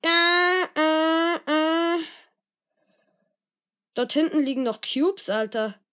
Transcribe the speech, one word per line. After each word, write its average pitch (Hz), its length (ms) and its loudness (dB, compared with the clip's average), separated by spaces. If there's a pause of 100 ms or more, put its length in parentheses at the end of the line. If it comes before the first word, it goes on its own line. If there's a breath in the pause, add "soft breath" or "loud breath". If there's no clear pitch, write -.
Äh, 349 600 4 (120)
äh, 320 600 2 (100)
äh. 330 580 0 (1900 loud breath)
Dort 254 180 -4
hinten 302 320 0
liegen 269 200 -2
noch 233 180 -4
Cubes, 339 480 -4
Alter. 214 500 -4 (120)